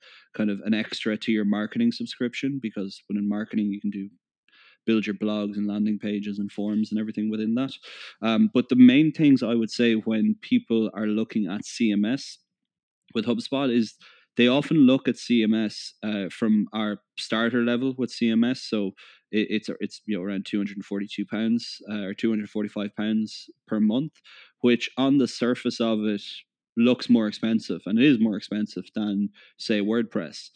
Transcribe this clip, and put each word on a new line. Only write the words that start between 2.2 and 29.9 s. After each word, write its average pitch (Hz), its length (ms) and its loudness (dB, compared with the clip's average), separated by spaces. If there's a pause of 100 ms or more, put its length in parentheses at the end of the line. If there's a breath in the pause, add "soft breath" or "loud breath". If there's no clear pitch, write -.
because 104 480 -8
within 101 200 -2
marketing 107 380 -2
you 101 140 -4
can 101 100 -4
do, 101 180 -6 (760 soft breath)
build 110 220 2
your 104 80 -2
blogs 104 420 -4
and 104 120 -2
landing 104 320 -2
pages 104 400 -4
and 101 100 -6
forms 107 400 -2
and 107 80 -2
everything 107 320 -4
within 107 240 -2
that. 135 180 -2 (480 loud breath)
Um, 110 320 4
but 123 180 2
the 127 40 2
main 127 380 8
things 143 280 6
I 120 140 0
would 113 160 0
say 117 240 4
when 107 460 2
people 113 540 0
are 107 120 -4
looking 107 400 0
at 98 180 -6
C 113 280 0
M 104 120 2
S 123 340 -4 (760)
with 110 100 -2
HubSpot 120 480 -2
is 117 220 0 (420 soft breath)
they 120 120 6
often 147 300 2
look 131 280 6
at 120 100 0
C 117 280 2
M 107 100 4
S, 110 480 -4
uh, 104 260 -4
from 107 440 0
our 107 260 -4 (180)
starter 117 460 0
level 120 340 -2
with 123 140 -4
C 120 200 0
M 113 120 4
S. 127 200 -2
So 101 320 -4 (360 soft breath)
it, 107 180 0
it's, 107 220 -4 (100)
it's, - 260 -10
you 104 120 -4
know, 87 60 -6
around 98 200 -6
two - 140 -4
hundred 101 180 -4
and 98 80 -10
forty-two 101 420 -8
pounds, 113 540 -4 (100)
uh, 104 120 -6
or 95 120 -8
two 113 160 -2
hundred 107 200 -4
forty-five 104 460 -6
pounds 107 500 -4 (200)
per 110 140 -2
month, 120 320 0 (480 soft breath)
which 120 380 2
on 135 200 4
the 120 100 4
surface 120 520 -2
of 110 240 0
it 104 180 -2 (540)
looks 120 320 2
more 113 200 4
expensive, 107 580 -2
and 107 120 0
it 123 60 6
is 131 160 6
more 110 160 2
expensive 104 480 -6 (100)
than, 101 360 -2 (260 soft breath)
say, 107 240 -2
WordPress. 104 760 -4